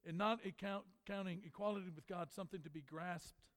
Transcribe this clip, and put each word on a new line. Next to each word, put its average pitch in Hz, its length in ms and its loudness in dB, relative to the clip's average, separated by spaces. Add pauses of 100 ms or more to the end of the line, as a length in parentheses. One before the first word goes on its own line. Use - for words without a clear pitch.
and 165 100 0
not 220 280 8
account-, 196 400 -2 (200)
counting 190 400 0
equality 202 480 0
with 156 140 -10
God 170 240 -2
something 185 300 -4
to 156 80 -8
be 156 120 -6
grasped 165 600 -4 (160)